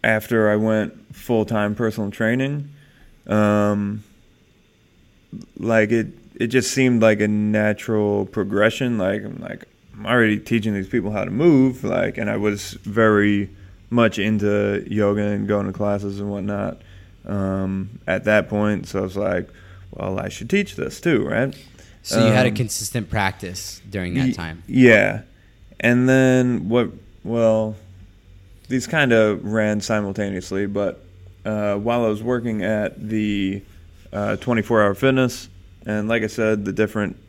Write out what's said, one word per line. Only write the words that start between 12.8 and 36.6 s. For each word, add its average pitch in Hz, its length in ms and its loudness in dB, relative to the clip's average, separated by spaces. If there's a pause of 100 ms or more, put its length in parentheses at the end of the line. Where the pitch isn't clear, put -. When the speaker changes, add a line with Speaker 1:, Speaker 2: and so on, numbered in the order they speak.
Speaker 1:
very 104 680 2 (420)
much 117 280 2
into 104 680 0
yoga 104 340 2
and 104 240 -2
going 101 200 0
to 98 60 -6
classes 101 480 -4
and 101 100 -6
whatnot, 101 500 -6 (460)
um, 95 800 -4
at 92 180 -2
that 107 240 2
point. 104 400 -2
So 98 100 -6
I 95 40 -2
was 95 140 -6
like, 95 320 -2 (440)
"Well, 95 260 -6
I - 100 -8
should - 220 -10
teach 101 260 -2
this - 240 -8
too," 170 240 2
right? 127 300 -2 (480)
Speaker 2:
So 113 240 0
you 110 60 4
had 127 140 4
a - 20 2
Speaker 1:
Um, 104 80 -4
Speaker 2:
consistent 107 540 -6
practice 95 760 -6
during 92 260 -6
that 131 140 0
Speaker 1:
Ye-, 120 40 0
Speaker 2:
time? 82 340 -8
Speaker 1:
yeah. 107 560 6 (560)
And 123 300 2
then 127 600 4
what, 117 220 0 (340)
well, 110 520 2 (920)
these 127 200 -2
kinda 113 520 4
ran 107 400 0
simultaneously, 101 840 -4
but, 101 340 -4 (440)
uh, 104 320 -2
while 117 280 -2
I 113 40 2
was 107 140 -4
working 113 400 -4
at 107 460 -4
the, 104 540 -2 (500)
uh, 104 240 -4
twenty-four 113 460 0
Hour 101 120 2
Fitness, 131 540 0 (380)
and 107 220 -4
like 113 160 0
I - 40 -2
said, 110 360 0